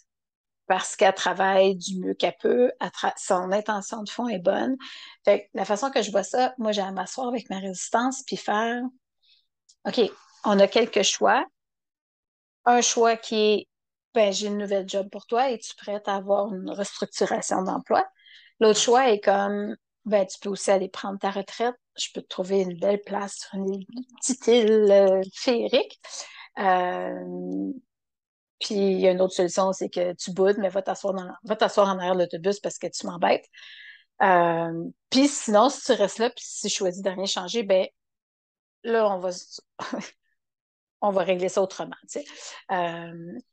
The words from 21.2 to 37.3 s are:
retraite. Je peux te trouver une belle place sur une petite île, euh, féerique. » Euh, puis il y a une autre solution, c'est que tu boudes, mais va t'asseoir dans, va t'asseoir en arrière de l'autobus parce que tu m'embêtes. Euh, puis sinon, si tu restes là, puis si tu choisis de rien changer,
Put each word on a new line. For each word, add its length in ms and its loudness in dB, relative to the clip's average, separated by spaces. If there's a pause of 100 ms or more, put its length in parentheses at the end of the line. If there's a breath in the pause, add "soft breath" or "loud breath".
retraite. 460 -4 (200)
Je 160 -6
peux 100 -12
te 60 -18
trouver 340 -2
une 160 -6
belle 240 0
place 360 -8
sur 200 -12
une 260 -6 (320)
petite 320 -6
île, 420 6
euh, 300 6 (140)
féerique. » 680 0 (580 loud breath)
Euh, 1120 -2 (880)
puis 140 -6
il 260 2
y 80 6
a 40 6
une 80 2
autre 140 2
solution, 380 0
c'est 180 -6
que 240 -4
tu 180 -10
boudes, 260 4
mais 120 0
va 120 -2
t'asseoir 320 -4
dans, 140 -8 (160)
va 120 -4
t'asseoir 320 2
en 100 -2
arrière 160 0
de 60 0
l'autobus 400 -2
parce 180 -8
que 80 -8
tu 200 -10
m'embêtes. 400 0 (760 loud breath)
Euh, 640 4 (260)
puis 180 4
sinon, 400 4
si 140 -8
tu 100 2
restes 260 0
là, 120 0
puis 140 -18
si 240 -8
tu 60 -2
choisis 280 -2
de 80 -2
rien 160 -6
changer, 380 -4